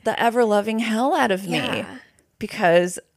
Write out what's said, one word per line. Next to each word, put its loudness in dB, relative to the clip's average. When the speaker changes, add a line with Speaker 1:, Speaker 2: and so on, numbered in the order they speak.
Speaker 1:
the 0
ever-loving 2
hell 0
out 2
of -2
me -2
Speaker 2:
Yeah. -4
Speaker 1:
because 0